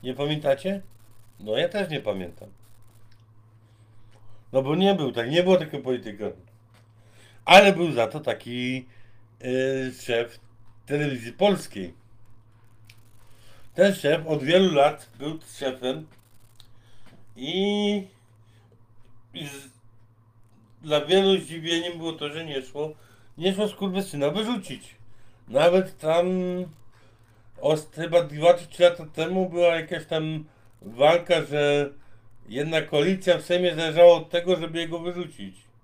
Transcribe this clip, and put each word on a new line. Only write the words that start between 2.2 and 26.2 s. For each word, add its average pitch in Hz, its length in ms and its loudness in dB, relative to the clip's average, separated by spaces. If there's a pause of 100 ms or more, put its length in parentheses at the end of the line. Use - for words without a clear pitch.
No 131 100 2
bo 143 120 -2
nie 196 200 4
był 139 180 -2
tak, 117 180 -4
nie 170 120 4
było 180 140 4
takiego 151 280 -6
polityka. 110 400 -6 (1200)
Ale 196 280 10
był 165 200 -2
za 117 140 2
to 151 140 -8
taki, 123 680 -6 (540)
e, 131 520 -4
szef 117 480 -4 (460)
telewizji 131 460 -4
polskiej. 147 640 -2 (1800)
Ten 190 200 6
szef 156 320 0
od 151 160 -2
wielu 170 320 4
lat 143 440 2
był 156 200 -10 (200)
szefem 135 480 -6 (1300)
i, 202 720 -2 (1300)
i 160 120 -12
z-, 139 300 -18 (1040)
dla 151 220 0
wielu 190 360 4
zdziwieniem 165 580 -6
było 165 140 -6
to, 156 160 -10
że 160 160 -10
nie 143 180 -8
szło, 151 320 -10 (440)
nie 185 160 -2
szło 208 140 -2
skurwysyna 185 640 -4
wyrzucić. 208 640 -8 (540)
Nawet 175 500 2
tam 165 280 0 (1300)